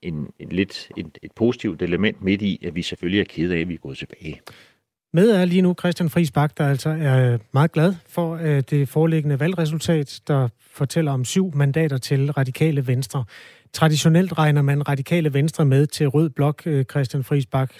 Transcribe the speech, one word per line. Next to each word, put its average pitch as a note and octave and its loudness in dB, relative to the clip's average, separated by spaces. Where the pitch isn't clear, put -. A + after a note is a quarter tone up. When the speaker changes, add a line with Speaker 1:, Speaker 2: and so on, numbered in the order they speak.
Speaker 1:
en, D2+ -8
en - -14
lidt, - -4
et, D#2+ -12
et - -18
positivt A2 -2
element F2+ -2
midt G2 0
i, F#2+ -4
at E2+ -8
vi E2+ -4
selvfølgelig F#2 -2
er F2+ 0
kede F2 -4
af, E2 0
at E2+ -4
vi F2 -8
er D#2+ -10
gået C2+ -14
tilbage. - -14
Speaker 2:
Med G3 6
er F#3 4
lige F3+ 2
nu F3+ 2
Christian F3 -2
Friis E3 0
Bach, C#3+ 0
der C#3+ 0
altså C#3 -2
er C3 2
meget D3+ 2
glad E3+ 2
for, E3 -4
øh, D3 2
det C#3+ 2
foreliggende D#3 0
valgresultat, D#3+ -2
der C3+ 2
fortæller D3 -2
om B2+ -2
syv F#3 0
mandater C#3+ 0
til C#3 0
Radikale C#3 0
Venstre. B2+ -2
Traditionelt E3 2
regner D3+ 4
man C#3+ 0
Radikale C#3+ 0
Venstre D3+ 0
med C#3 4
til D3 -2
rød D3+ 2
blok, C#3+ -2
øh, C#3 0
Christian C#3 -4
Friis C#3+ 0
Bach. C3 -2